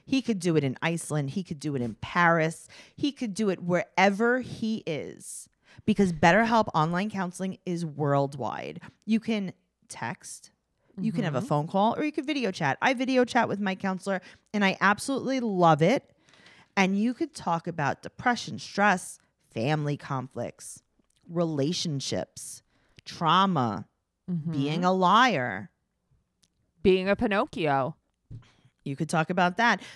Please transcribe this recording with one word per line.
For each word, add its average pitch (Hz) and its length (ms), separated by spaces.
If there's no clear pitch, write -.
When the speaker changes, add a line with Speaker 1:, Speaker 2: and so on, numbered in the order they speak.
Speaker 1:
he 262 160
could 220 180
do 165 180
it 147 60
in 127 180
Iceland. 151 500
He 185 120
could 160 160
do 147 160
it 127 60
in 117 200
Paris. 165 680
He 285 160
could 233 220
do 214 160
it 180 140
wherever 196 760
he 220 440
is - 600
because 196 260
BetterHelp 214 640
online 175 340
counseling 190 560
is 170 200
worldwide. 139 960
You 220 160
can 208 320
text. - 640
You 220 120
can 202 120
have 156 120
a 123 40
Speaker 2:
Mm-hmm. 226 80
Speaker 1:
phone 147 200
call 208 280
or - 80
you 302 80
could 294 140
video 262 260
chat. 143 300
I 262 140
video 254 280
chat 233 240
with 202 120
my 196 160
counselor 190 440
and 208 120
I 190 160
absolutely 254 580
love 180 420
it. 156 220
And 196 240
you 240 140
could 311 220
talk 170 320
about 151 340
depression, - 580
stress, - 600
family 147 420
conflicts, 123 880
relationships, 147 1300
trauma, 160 800
Speaker 2:
Mm-hmm. 165 200
Speaker 1:
being 151 320
a 180 80
liar. 185 760
Speaker 2:
Being 185 260
a 202 60
Pinocchio. 180 800
Speaker 1:
You 139 120
could 156 140
talk 160 200
about 180 280
that. 226 240